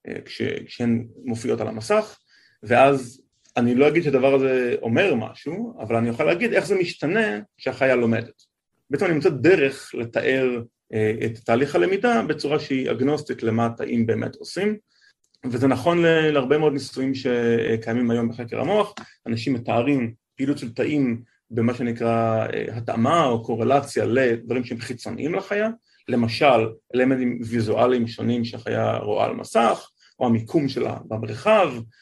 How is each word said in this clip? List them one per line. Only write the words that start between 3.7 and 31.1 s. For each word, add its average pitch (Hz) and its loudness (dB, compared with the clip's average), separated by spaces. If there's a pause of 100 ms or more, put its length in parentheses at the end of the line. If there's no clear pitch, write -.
לא 143 6
אגיד 160 4
שהדבר 135 4
הזה 131 2
אומר 147 2
משהו, 180 -6
אבל 113 -2
אני 117 0
יכול 135 -2
להגיד 175 0
איך 151 2
זה 202 0
משתנה 196 -2 (160)
כשהחיה 131 0
לומדת. 113 -2 (480)
בעצם 143 -2
אני 170 2
מוצא 151 2
דרך 139 2
לתאר, 123 -2 (300)
אה, 110 0 (120)
את 117 -6
תהליך 131 0
הלמידה 196 2
בצורה 151 -2
שהיא 131 -2
אגנוסטית 131 -2
למה 113 0
התאים 117 -2
באמת 113 -2
עושים, 208 -4 (680)
וזה 127 0
נכון 170 2
ל-, 160 4
להרבה 143 2
מאוד 151 2
ניסויים 135 -4
שקיימים 117 0
היום 117 2
בחקר 113 -8
המוח. 202 0 (320)
אנשים 117 -2
מתארים 117 0 (220)
פעילות 139 -2
של 117 -10
תאים 139 -2 (280)
במה 117 0
שנקרא, 117 0
אה, - -6
התאמה 117 2
או 117 0
קורלציה 120 0
לדברים 117 0
שהם 120 -10
חיצוניים 117 -8
לחיה, 202 -4 (400)
למשל, 120 4 (260)
אלמנטים 127 0
ויזואליים 117 2
שונים 117 -2
שהחיה 113 -2
רואה 104 -2
על 120 -2
מסך, - -2 (300)
או 120 0
המיקום 117 0
שלה 120 -4 (100)
במרחב, 131 0 (300)